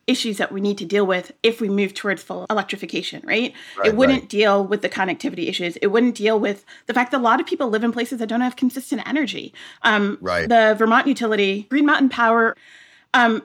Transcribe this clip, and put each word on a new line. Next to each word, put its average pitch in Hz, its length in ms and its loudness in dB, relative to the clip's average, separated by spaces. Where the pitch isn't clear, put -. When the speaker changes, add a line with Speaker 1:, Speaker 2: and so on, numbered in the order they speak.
Speaker 1:
issues 240 320 -2
that - 140 -2
we 196 100 -8
need 202 160 0
to 196 80 -10
deal 196 200 2
with 180 260 -2
if 226 180 2
we 214 80 -2
move 196 240 0
towards 190 300 -6
full 180 260 -12
electrification, 196 760 -6
right? 226 280 -2
Speaker 2:
Right, - 100 0
Speaker 1:
It 220 80 4
wouldn't 262 280 4
Speaker 2:
right. - 60 -18
Speaker 1:
deal 202 360 4
with 202 160 -2
the 196 80 -2
connectivity 185 600 -4
issues. 175 280 -4
It 208 100 0
wouldn't 233 280 2
deal 214 240 0
with 202 260 -4
the 233 60 -4
fact 247 180 0
that 277 80 0
a 240 40 -2
lot 233 180 4
of 330 40 -6
people 285 240 -4
live 214 140 -2
in 233 80 0
places 254 280 -6
that 220 80 -6
don't 226 140 -2
have 247 140 -2
consistent 254 520 -4
energy. - 460 -4
Um, 202 380 2
Speaker 2:
Right. 180 260 0
Speaker 1:
the 220 300 4
Vermont 226 300 4
utility, 208 640 0
Green 285 160 2
Mountain 277 240 4
Power, 226 460 2
um, 233 320 4